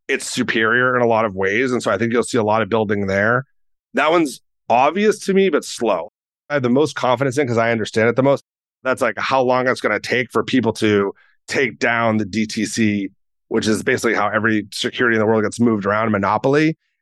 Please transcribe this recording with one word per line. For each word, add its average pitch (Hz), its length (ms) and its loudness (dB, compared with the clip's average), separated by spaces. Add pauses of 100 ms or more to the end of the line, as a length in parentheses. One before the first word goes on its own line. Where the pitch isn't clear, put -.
it's 135 180 -4
superior 123 680 0
in 123 60 2
a 120 60 2
lot 113 180 2
of 101 100 -6
ways. 104 380 0
And 113 100 -2
so 117 80 0
I 98 60 0
think 113 160 -2
you'll 117 100 2
see - 140 -2
a 113 60 2
lot 107 180 2
of 101 80 -4
building 104 380 0
there. 107 360 0 (500)
That 139 160 2
one's 160 300 0 (300)
obvious 165 560 2
to 196 80 0
me, 190 160 4
but 143 160 0
slow. 95 480 -4 (360)
I 143 40 -4
have 143 100 0
the 123 60 0
most 143 260 2
confidence 123 420 0
in 147 80 0
'cause 120 120 -2
I 113 140 2
understand 110 360 0
it 120 80 0
the 131 80 2
most. 139 180 2 (420)
That's, 127 180 -2
like, 113 160 -2
how 135 240 0
long 127 260 2
it's 120 140 -2
gonna 107 180 0
take 120 320 -4
for 110 140 0
people 117 280 0
to 101 380 2 (380)
take 113 300 -2
down 117 380 0
the 107 80 -2
D 107 200 -4
T 107 180 -6
C, 104 460 -2 (400)
which 107 180 -2
is 107 160 -2
basically 120 300 0
how 104 160 0
every 104 420 0
security 117 460 -2
in - 20 0
the 107 60 2
world 110 180 2
gets 104 160 -6
moved 113 260 2
around, 107 280 0
monopoly, 135 640 0 (240)